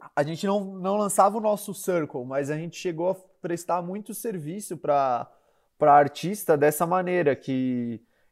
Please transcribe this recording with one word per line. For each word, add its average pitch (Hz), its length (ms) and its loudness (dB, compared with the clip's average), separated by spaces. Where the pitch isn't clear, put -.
a 147 80 0
gente 160 240 -6
não, 196 180 -2
não 190 340 -4
lançava 202 400 2
o - 20 -4
nosso 208 320 -2
Circle, 151 540 -4
mas 135 240 -4
a 151 80 -4
gente 165 180 -12
chegou 175 320 -4
a 190 80 -2
prestar 170 400 -4
muito 196 320 -10
serviço 190 640 -8
pra, 139 560 0
pra 147 160 8
artista 156 640 4
dessa 151 280 4
maneira, 180 480 2
que 127 680 -4